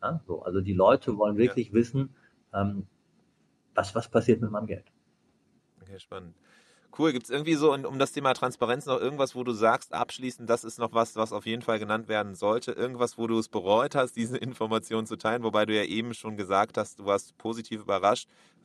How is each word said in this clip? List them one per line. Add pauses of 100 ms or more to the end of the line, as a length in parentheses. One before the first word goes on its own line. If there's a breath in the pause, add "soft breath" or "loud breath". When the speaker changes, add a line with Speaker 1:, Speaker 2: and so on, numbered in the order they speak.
Speaker 1:
ja?
So,
also
die
Leute
wollen
Speaker 2:
Ja.
Speaker 1:
wirklich
wissen, (380 soft breath)
ähm, (880)
was,
was
passiert
mit
meinem
Geld. (960)
Speaker 2:
Okay,
spannend. (600 soft breath)
Cool,
gibt's
irgendwie
so,
in,
um
das
Thema
Transparenz
noch
irgendwas,
wo
du
sagst,
abschließend,
das
ist
noch
was,
was
auf
jeden
Fall
genannt
werden
sollte?
Irgendwas,
wo
du
es
bereut
hast,
diese
<laughs>
Information
zu
teilen?
Wobei
du
ja
eben
schon
gesagt
hast,
du
warst
positiv
überrascht, (360 soft breath)